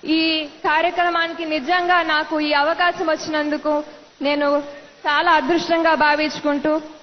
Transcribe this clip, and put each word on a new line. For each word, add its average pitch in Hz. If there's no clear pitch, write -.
ఈ 320
కార్యక్రమానికి 339
నిజంగా 339
నాకు 311
ఈ 302
అవకాశం 339
వచ్చినందుకు 302
నేను 294
చాలా 311
అదృష్టంగా 320
భావించుకుంటూ 294